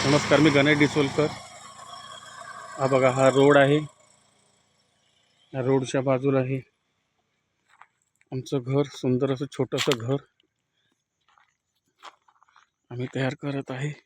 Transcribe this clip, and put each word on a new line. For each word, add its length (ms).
नमस्कार, 360
मी 100
गणेश 280
डिसोलकर. 480
हा 80
बघा, 240
हा 180
रोड 280
आहे. 200
या 80
रोडच्या 400
बाजूला 380
आहे 180
आमचं 260
घर, 240
सुंदर 500
असं 200
छोटंसं 460
घर 180
आम्ही 240
तयार 200
करत 360
आहे. 220